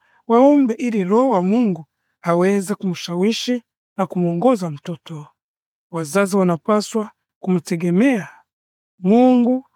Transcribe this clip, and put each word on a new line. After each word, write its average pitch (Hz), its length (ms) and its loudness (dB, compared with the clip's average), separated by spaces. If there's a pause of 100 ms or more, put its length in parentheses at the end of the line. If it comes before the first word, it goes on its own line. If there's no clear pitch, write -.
(260)
waombe 262 480 4
ili 226 300 -2
Roho 226 260 2
wa 190 120 2
Mungu 190 440 0 (360)
aweze 185 520 0
kumshawishi 196 880 -4 (340)
na 190 100 -2
kumwongoza 175 640 -2
mtoto. 151 560 -14 (640)
Wazazi 180 460 -2
wanapaswa 202 760 0 (300)
kumtegemea 180 880 0 (720)
Mungu 247 760 2